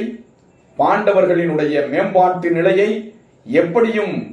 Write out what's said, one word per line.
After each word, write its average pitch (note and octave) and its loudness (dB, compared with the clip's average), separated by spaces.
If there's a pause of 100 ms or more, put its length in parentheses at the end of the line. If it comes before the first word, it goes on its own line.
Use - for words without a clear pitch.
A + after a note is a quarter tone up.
(800)
பாண்டவர்களினுடைய E3+ 2 (140)
மேம்பாட்டு F3+ 0
நிலையை F#3 0 (320)
எப்படியும் G3+ 0 (180)